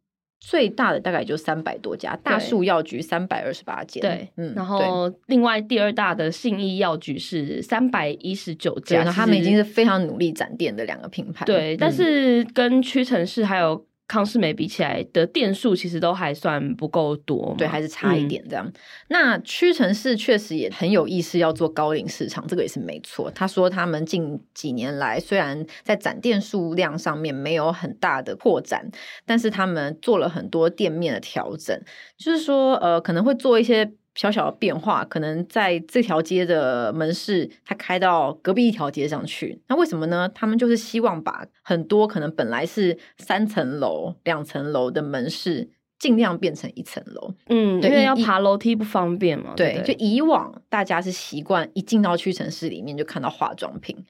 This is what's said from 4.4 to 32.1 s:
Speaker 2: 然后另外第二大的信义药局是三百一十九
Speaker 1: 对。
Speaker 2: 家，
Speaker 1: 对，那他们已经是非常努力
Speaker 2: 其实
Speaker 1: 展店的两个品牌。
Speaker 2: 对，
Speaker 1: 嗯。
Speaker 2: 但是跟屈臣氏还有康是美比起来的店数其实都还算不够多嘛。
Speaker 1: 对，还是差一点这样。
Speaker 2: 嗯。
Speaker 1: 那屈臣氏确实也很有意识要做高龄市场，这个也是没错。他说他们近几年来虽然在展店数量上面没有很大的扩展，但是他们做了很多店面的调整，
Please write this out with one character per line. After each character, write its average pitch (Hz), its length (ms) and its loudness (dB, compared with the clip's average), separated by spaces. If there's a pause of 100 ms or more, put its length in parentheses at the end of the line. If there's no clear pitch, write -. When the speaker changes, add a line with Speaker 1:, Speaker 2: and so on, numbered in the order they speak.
Speaker 2:
然 190 100 -4
后 185 480 0 (140)
另 240 160 4
外 226 180 2
第 214 200 0
二 208 120 2
大 202 220 0
的 160 160 0
信 196 300 -2
义 190 180 -2
药 175 180 2
局 156 220 -8
是 147 420 -6
三 247 300 0
百 165 200 0 (100)
一 185 120 -6
十 185 220 -8
九 156 220 -2
Speaker 1:
对。 165 200 0
Speaker 2:
家， 165 60 6
Speaker 1:
对， - 40 2
那 175 60 0
他 214 140 2
们 214 100 6
已 180 60 2
经 196 140 4
是 214 80 4
非 220 200 2
常 190 220 4
努 - 120 -8
力 175 80 2
Speaker 2:
其 165 40 -2
实 156 80 -8
Speaker 1:
展 - 180 -6
店 135 180 -2
的 113 100 -6
两 - 180 -8
个 - 60 -14
品 185 240 -10
牌。 - 120 -10
Speaker 2:
对， 160 300 2
Speaker 1:
嗯。 160 60 -4
Speaker 2:
但 311 120 2
是 269 520 4 (100)
跟 254 260 4
屈 254 240 0
臣 214 220 2
氏 220 180 -2
还 196 140 2
有 160 260 2 (240)
康 208 180 0
是 220 140 0
美 160 120 2
比 156 140 -2
起 - 160 -4
来 - 300 -2
的 165 120 4
店 196 300 0
数 196 220 2
其 180 120 -6
实 170 120 -4
都 170 120 4
还 175 220 -2
算 147 400 -2
不 156 140 -6
够 151 300 0
多 - 320 -2
嘛。 - 60 -4
Speaker 1:
对， 160 120 0
还 151 120 -4
是 156 60 -4
差 175 300 0
一 147 100 0
点 143 220 -4
这 147 80 -6
样。 95 100 -6
Speaker 2:
嗯。 185 60 -10 (340)
Speaker 1:
那 269 320 2
屈 - 340 2
臣 208 220 2
氏 233 220 0
确 214 200 4
实 208 200 -4
也 113 120 -2
很 160 220 -2
有 180 160 4
意 175 160 0
识 170 160 -2
要 165 140 6
做 156 160 0
高 156 240 0
龄 156 160 -2
市 151 180 -6
场， - 220 -10
这 175 80 -4
个 175 60 2
也 - 40 0
是 - 140 -8
没 78 240 -10
错。 - 260 -8
他 - 160 -2
说 185 240 2
他 180 160 -2
们 160 180 -2
近 156 360 -4 (120)
几 143 200 -8
年 127 260 -4
来 131 220 -2
虽 196 180 -2
然 151 260 -4 (200)
在 214 100 0
展 - 260 -4
店 220 200 2
数 170 340 -4
量 170 240 0
上 156 180 -4
面 156 160 -4
没 139 220 -4
有 156 160 2
很 170 280 -6
大 143 220 0
的 107 140 -8
扩 170 260 2
展， - 240 -6 (400)
但 226 140 2
是 233 100 2
他 196 160 0
们 156 380 -2
做 220 160 4
了 147 100 2
很 165 200 -6
多 165 200 2
店 170 220 0
面 156 240 -2
的 98 60 -6
调 - 360 -8
整， 107 240 -6 (380)